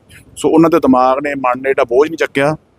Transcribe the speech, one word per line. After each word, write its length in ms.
ਸੋ 120
ਉਹਨਾਂ 220
ਦੇ 80
ਦਿਮਾਗ 440
ਨੇ, 120
ਮਨ 220
ਨੇ 140
ਜਿਹੜਾ 140
ਬੋਝ 240
ਨਹੀਂ 100
ਚੱਕਿਆ 380